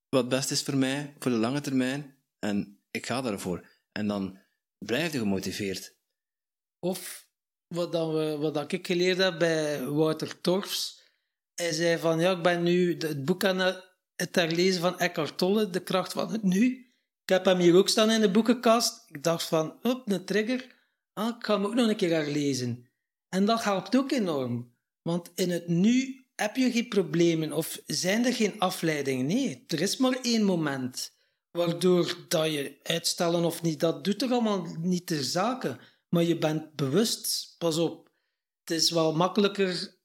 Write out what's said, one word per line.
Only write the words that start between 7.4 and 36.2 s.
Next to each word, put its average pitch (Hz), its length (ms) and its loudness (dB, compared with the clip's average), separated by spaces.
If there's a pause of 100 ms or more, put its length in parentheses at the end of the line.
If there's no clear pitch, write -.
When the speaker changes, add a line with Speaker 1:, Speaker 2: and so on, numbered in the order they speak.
Speaker 2:
wat 170 260 -4
dan 160 220 -2
we, 156 220 -2
wat 147 180 -2
dat 147 180 -4
ik 185 140 -6
geleerd 180 320 0
heb 185 200 2
bij 156 460 0
Wouter 151 560 0
Torfs. - 600 -2 (540)
Hij 170 180 -4
zei 165 260 2
van: 160 220 2
"Ja, 185 160 2
ik 170 60 -8
ben 175 200 2
nu 175 340 2
de, 160 100 -6
het 147 180 -4
boek 180 200 0
aan 185 140 2
het, 185 260 0 (320)
het 175 180 -6
herlezen 175 460 2
van 180 180 0
Eckhart 170 400 -4
Tolle, 202 320 2
De 180 120 -4
kracht 180 300 -2
van - 200 -4
het 220 100 -6
nu." 208 440 2 (360)
Ik - 120 2
heb 185 100 2
hem 185 140 4
hier 175 160 8
ook 196 140 6
staan 220 220 4
in 226 100 2
de 208 100 4
boekenkast. 233 800 2
Ik 147 140 -12
dacht 165 240 0
van: 160 360 0
"Hop, 254 280 -2
een 185 140 -2
trigger. 214 520 -4 (360)
Ah, 226 240 -4
ik - 80 -20
ga 214 100 2
hem 196 100 0
ook 208 100 -4
nog 240 140 2
een 143 80 2
keer 175 140 0
herlezen." 143 760 -2 (420)
En 190 160 2
dat 226 200 2
helpt 196 320 0
ook 269 160 2
enorm. 135 640 -2 (280)
Want 175 320 -4
in 180 160 0
het 170 180 -4
nu 240 680 2
heb 214 220 -4
je 254 160 2
geen 226 160 -2
problemen 165 640 2
of 160 340 -6
zijn 175 400 0
er 247 80 2
geen 214 260 0
afleidingen. 143 640 0
Nee, 196 400 -2
er 165 140 -4
is 165 160 -2
maar 254 260 0
één 233 200 2
moment. 151 720 -2 (380)
Waardoor 170 680 2 (120)
dat 160 240 0
je 143 300 -6
uitstellen 170 600 0
of 165 180 -2
niet, 160 180 0
dat 151 240 0
doet 202 180 -2
er 254 100 0
allemaal 208 340 0 (140)
niet 180 260 -2
ter 147 180 -4
zake. 185 540 -2 (300)
Maar 170 140 4